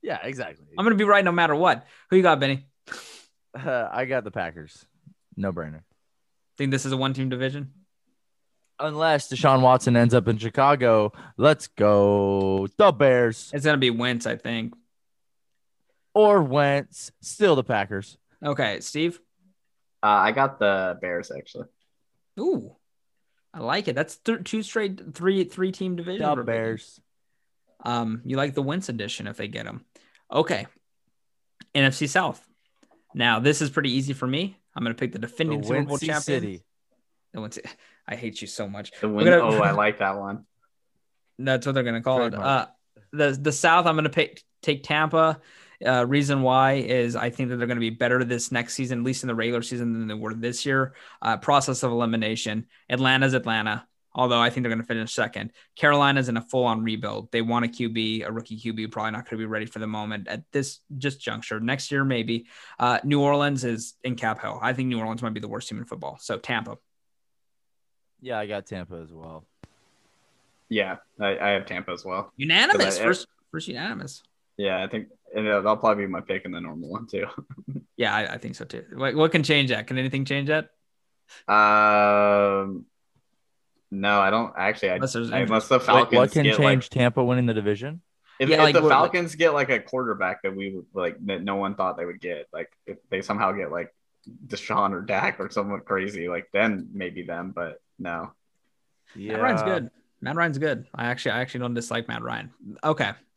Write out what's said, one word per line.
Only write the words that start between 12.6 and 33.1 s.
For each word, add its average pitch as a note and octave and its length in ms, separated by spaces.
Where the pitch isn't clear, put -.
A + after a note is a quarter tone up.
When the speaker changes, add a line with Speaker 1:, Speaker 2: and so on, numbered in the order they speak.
Speaker 1:
the G3+ 140
Bears. B2 640
Speaker 2:
It's C#3+ 120
gonna D3+ 120
be C3 140
Wentz, A#2+ 340
I A#2+ 120
think. A#2 360
Speaker 1:
Or G#3 300
Wentz, C#3+ 680
still F#3+ 340
the C3 80
Packers. G2+ 540
Speaker 2:
Okay, C3+ 380
Steve? E3 380
Speaker 3:
Uh, G#2+ 40
I G#2 240
got C3 280
the F#2+ 420
Bears, F2+ 300
actually. - 360
Speaker 2:
Ooh, D4 360
I - 60
like D3 280
it. C3+ 80
That's D3+ 220
th-, A3+ 260
two A3 200
straight, G3+ 500
three, F#3+ 300
three-team F#3 520
division F3 320
Speaker 1:
The D3 80
Speaker 2:
for B2 80
Benny. A2+ 140
Speaker 1:
Bears. A2+ 420
Speaker 2:
Um, A#2 400
you B2+ 120
like C#3 160
the C#3+ 80
Wentz D#3 280
edition G#2+ 380
if G#2 100
they G#2+ 100
get A2 180
him. G#2+ 200
Okay. C#3+ 360
N C#3+ 120
F C3+ 80
C D3 140
South. D#3 380